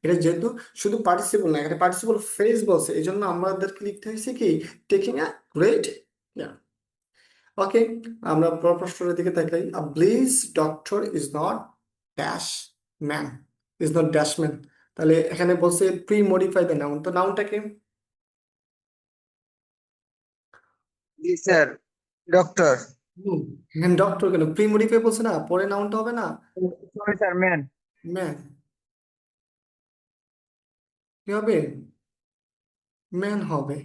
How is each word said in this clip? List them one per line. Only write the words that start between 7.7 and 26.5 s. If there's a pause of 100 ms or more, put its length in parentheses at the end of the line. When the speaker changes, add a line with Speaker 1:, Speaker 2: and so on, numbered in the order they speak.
Speaker 1:
আমরা
প্র-,
প্রশ্নটার
দিকে
তাকাই। (100)
A
bliss (220)
doctor (120)
is
not (640)
dash (520)
man, (540)
is
not
dash
man। (440)
তাহলে (140)
এখানে
বলছে (180)
pre-modify
the
noun।
তো
নাউনটা
কি? (3500)
Speaker 2:
জি
স্যার, (640)
ডক্টর। (440)
Speaker 1:
হুম, (300)
এখানে
ডক্টর
কেন? (120)
pre-modify
বলছে
না, (140)
পরে
নাউনটা
হবে
না? (680)